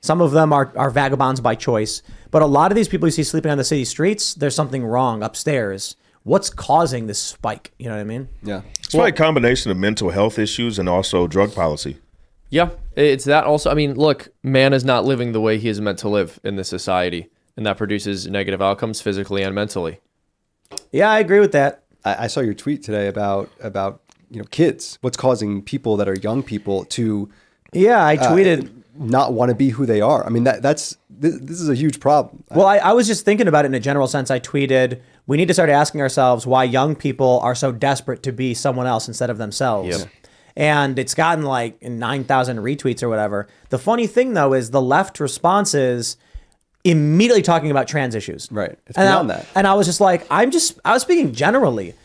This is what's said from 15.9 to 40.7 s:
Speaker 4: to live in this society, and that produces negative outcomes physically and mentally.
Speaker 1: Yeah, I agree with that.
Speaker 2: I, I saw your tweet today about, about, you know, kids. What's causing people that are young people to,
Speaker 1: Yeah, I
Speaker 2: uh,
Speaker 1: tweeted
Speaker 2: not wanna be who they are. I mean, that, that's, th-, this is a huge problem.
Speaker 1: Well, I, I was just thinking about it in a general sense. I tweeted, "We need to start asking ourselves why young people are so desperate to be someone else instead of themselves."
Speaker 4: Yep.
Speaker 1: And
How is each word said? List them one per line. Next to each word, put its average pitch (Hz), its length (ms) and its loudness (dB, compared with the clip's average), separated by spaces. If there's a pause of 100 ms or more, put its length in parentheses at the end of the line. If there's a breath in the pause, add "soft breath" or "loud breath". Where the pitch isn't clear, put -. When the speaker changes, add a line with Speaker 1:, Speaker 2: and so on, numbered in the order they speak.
Speaker 4:
to 104 100 -4
live 98 340 -2
in 98 140 -6
this 92 100 -8
society, 87 640 -4 (280)
and 107 80 -6
that 101 120 -2
produces 101 500 -4
negative 98 340 -4
outcomes 101 400 -2
physically 98 420 -4
and 95 120 -4
mentally. 95 440 -6 (920)
Speaker 1:
Yeah, 202 180 2
I 214 100 4
agree 196 200 4
with 202 140 4
that. 143 300 0 (200)
Speaker 2:
I, 101 220 -4
I - 20 -2
saw 139 140 -4
your 110 120 -2
tweet 147 300 -6
today 104 240 -4
about, 101 420 -4 (120)
about, 98 400 -8 (280)
you 113 100 -14
know, 101 120 -14
kids. - 500 -2
What's 123 160 -4
causing 110 440 0
people 113 360 -2
that 101 120 0
are 95 60 -2
young 107 280 -4
people 101 420 -6
to, 107 440 -4 (440 soft breath)
Speaker 1:
Yeah, 202 300 4
I 151 120 4
Speaker 2:
uh, 135 160 2
Speaker 1:
tweeted 175 380 2 (280)
Speaker 2:
not 127 360 0
wanna 123 220 2
be 135 140 2
who 123 160 -2
they 110 160 2
are. 127 240 2
I - 40 -6
mean, 117 160 0
that, 120 160 0
that's, 147 360 -2 (240)
th-, 160 200 0
this 160 180 -14
is 165 80 -4
a 135 80 0
huge 147 240 -2
problem. 139 520 0
Speaker 1:
Well, 190 160 4
I, 202 100 4
I 196 160 4
was 233 140 4
just 220 180 -4
thinking 214 220 2
about 147 180 4
it 135 40 -2
in 135 40 -2
a 127 60 -2
general 139 280 0
sense. 135 240 -4
I 127 80 0
tweeted, 131 600 0 (260 soft breath)
"We 135 80 0
need 170 140 2
to 160 40 2
start 170 160 4
asking 147 300 2
ourselves 127 480 2
why 131 160 4
young 131 320 0
people 127 460 2
are 120 140 0
so 131 180 -2
desperate 135 500 -4
to 131 80 -6
be 123 220 -4
someone 127 340 -2
else 113 200 -2
instead 120 240 -4
of 107 80 -8
themselves." 104 500 -4 (100)
Speaker 4:
Yep. 82 100 -10 (480 soft breath)
Speaker 1:
And 143 400 0